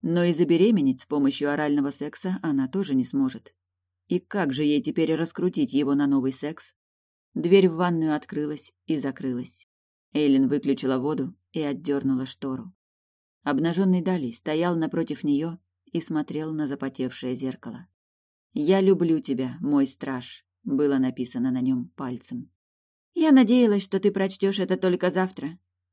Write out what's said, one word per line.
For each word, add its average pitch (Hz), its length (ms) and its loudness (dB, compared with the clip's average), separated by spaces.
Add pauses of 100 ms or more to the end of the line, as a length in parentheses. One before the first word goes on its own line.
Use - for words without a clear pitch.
Но 175 220 0
и 175 100 2
забеременеть 160 680 4
с - 60 -16
помощью 143 440 0
орального 147 400 0
секса 165 500 -6
она 139 280 0
тоже 185 260 -2
не 127 100 2
сможет. 131 480 -4 (540)
И 175 140 -2
как 170 320 -2
же 135 100 -2
ей 147 180 2
теперь 160 360 0
раскрутить 165 560 -2
его 143 220 2
на 143 120 2
новый 135 260 0
секс? 147 420 -10 (600)
Дверь 185 340 6
в 160 60 0
ванную 160 400 0
открылась 151 580 -6 (140)
и 160 100 -2
закрылась. 131 680 -8 (460)
Эйлин 139 340 4
выключила 135 520 0
воду 131 360 -4 (180)
и 160 80 -6
отдёрнула 139 680 -2
штору. 127 460 -10 (720)
Обнажённый 170 580 2
Дали 165 300 -2
стоял 165 460 -2
напротив 160 480 -4
неё 151 340 -2 (280)
и 170 140 -4
смотрел 156 520 -6
на 151 160 -4
запотевшее 127 680 -6
зеркало. 127 540 -10 (640)
«Я 165 280 2
люблю 170 380 4
тебя, 127 420 -4
мой 139 280 2
страж», 135 560 -10 (180)
было 139 360 0
написано 123 520 -2
на 127 100 -2
нём 123 360 -2
пальцем. 123 560 -12 (640)
«Я 311 180 4
надеялась, 233 500 6
что 196 160 -4
ты 196 140 2
прочтёшь 196 480 -2
это 185 160 0
только 180 340 2
завтра», 185 480 -4 (340)